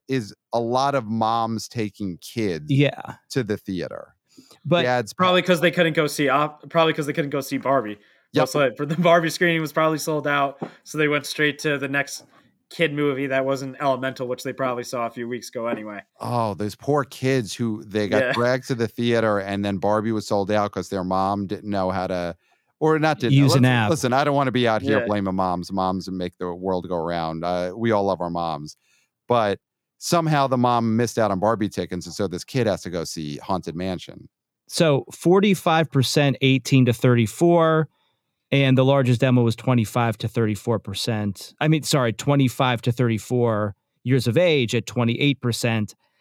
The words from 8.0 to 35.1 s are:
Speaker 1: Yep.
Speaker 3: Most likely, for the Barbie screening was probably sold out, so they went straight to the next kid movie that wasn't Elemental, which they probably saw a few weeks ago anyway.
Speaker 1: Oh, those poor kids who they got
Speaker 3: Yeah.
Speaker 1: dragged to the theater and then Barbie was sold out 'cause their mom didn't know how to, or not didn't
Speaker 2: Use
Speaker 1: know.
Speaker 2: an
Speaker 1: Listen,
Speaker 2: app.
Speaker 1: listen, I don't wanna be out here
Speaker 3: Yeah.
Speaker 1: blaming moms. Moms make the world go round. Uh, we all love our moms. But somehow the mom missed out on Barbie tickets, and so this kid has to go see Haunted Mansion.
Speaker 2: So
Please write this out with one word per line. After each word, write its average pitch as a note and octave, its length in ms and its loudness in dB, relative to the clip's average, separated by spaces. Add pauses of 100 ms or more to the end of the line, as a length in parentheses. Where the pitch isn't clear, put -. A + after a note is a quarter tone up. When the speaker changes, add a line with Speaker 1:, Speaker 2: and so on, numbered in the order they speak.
Speaker 1:
Yep. D3 100 2
Speaker 3:
Most - 120 -2
likely, C#3 220 0
for D3 100 -6
the D3+ 100 -4
Barbie E3+ 340 4
screening E3 300 0
was D3+ 120 -6
probably D#3+ 260 0
sold D3 280 -4
out, C#3+ 320 0 (260)
so - 140 -8
they D3+ 100 2
went D3 180 -2
straight D3 340 -2
to C#3+ 180 -2
the C#3 100 -6
next C#3 360 -4 (440)
kid D#3 240 -2
movie C#3+ 360 0
that C3 160 0
wasn't C3+ 360 -4
Elemental, C3 460 -2
which B2 180 -6
they C3 80 -6
probably B2+ 300 -4
saw A#2+ 240 -6
a A#2 40 -8
few A#2 180 -10
weeks A#2+ 220 -8
ago A#2 180 -8
anyway. G#2+ 320 -8 (200)
Speaker 1:
Oh, A2+ 340 -2
those G2+ 200 -6
poor C#3+ 300 0
kids C3 500 -2
who A2+ 320 -4
they G#2 220 -2
got - 160 4
Speaker 3:
Yeah. B2 80 -2
Speaker 1:
dragged B2 360 0
to C3+ 60 -2
the A2+ 140 0
theater A2+ 500 2
and G2+ 260 -2
then G2+ 140 0
Barbie G#2+ 340 0
was G#2+ 140 -4
sold G2+ 240 0
out G#2 220 0
'cause F#2 160 -6
their F#2+ 160 -4
mom F#2+ 420 0
didn't G2+ 240 -8
know F#2+ 200 0
how F#2 180 -2
to, F2 260 -4 (460)
or D#3 180 2
not D3+ 220 0
didn't C#3 140 2
Speaker 2:
Use C#3 180 6
Speaker 1:
know. C#3 60 4
Speaker 2:
an B2 40 4
Speaker 1:
Listen, - 20 8
Speaker 2:
app. A#2+ 260 4
Speaker 1:
listen, A#2+ 220 0
I C#3 120 4
don't C#3+ 100 0
wanna C3+ 180 0
be A#2+ 160 0
out A2 140 2
here C3+ 160 0
Speaker 3:
Yeah. A#2+ 80 -2
Speaker 1:
blaming G2 300 -2
moms. F2+ 360 -2
Moms F#2 380 -2
make F2+ 280 -6
the F2+ 140 -6
world F2+ 360 -4
go F2 100 -4
round. E2 460 -4
Uh, F2+ 320 -2
we A2+ 160 0
all G2+ 120 2
love F#2 160 0
our F2 100 -4
moms. E2 460 -6 (520)
But G#2+ 320 0 (380)
somehow D#3 500 2
the B2+ 100 0
mom A#2 380 2
missed A#2+ 220 0
out G#2+ 120 2
on F#2+ 80 -2
Barbie G#2 320 0
tickets, F2 340 -6
and E2 100 -12
so G2+ 140 -2
this E2+ 160 -8
kid A#2+ 220 -2
has F#2 160 0
to F2 80 -12
go E2 140 -4
see D2 340 -8
Haunted E2+ 380 -6
Mansion. F2+ 520 -8 (400)
Speaker 2:
So D3+ 440 2